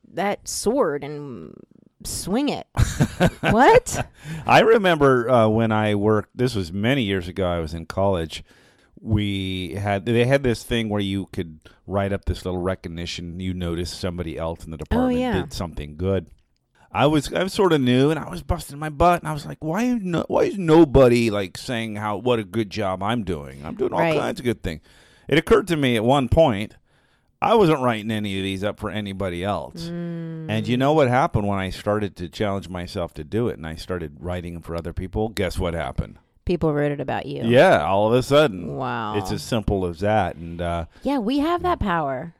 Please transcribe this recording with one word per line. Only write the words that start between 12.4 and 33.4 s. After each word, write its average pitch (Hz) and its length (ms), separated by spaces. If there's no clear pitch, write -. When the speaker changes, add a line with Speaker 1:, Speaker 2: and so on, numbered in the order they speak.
Speaker 2:
little 92 160
recognition. 87 800
You 92 140
noticed 85 460
somebody 85 380
else 82 260
in 82 60
the 80 60
Speaker 1:
Oh, - 20
Speaker 2:
department 247 420
Speaker 1:
yeah. 254 200
Speaker 2:
did 165 120
something 76 440
good. 92 300
I 120 140
was, 151 260
I 165 100
was 190 100
sort 190 200
of 151 100
new, 127 280
and 160 80
I 131 120
was 170 120
busting 151 360
my 156 100
butt, 170 320
and 156 80
I 156 60
was 147 100
like, 151 180
"Why 226 380
no, 180 280
why - 160
is 359 120
nobody, 139 760
like, 101 280
saying 113 380
how, 104 200
what 120 220
a 110 60
good 98 260
job 95 320
I'm 113 200
doing? 71 440
I'm 76 80
doing - 180
all 185 60
Speaker 1:
Right. 165 200
Speaker 2:
kinds 120 220
of 127 60
good 110 160
things." 80 180
It 131 80
occurred 196 320
to 170 80
me 131 200
at 107 80
one 127 260
point, 120 460
I 208 120
wasn't 160 260
writing 113 300
any 104 280
of 95 60
these 95 200
up 104 160
for 107 80
anybody 95 560
else. 98 460
Speaker 1:
Mm. 165 580
Speaker 2:
And 107 180
you 123 120
know 139 160
what 147 140
happened 123 380
when 101 120
I 95 100
started 104 480
to 87 140
challenge 98 400
myself 87 440
to 78 100
do 107 240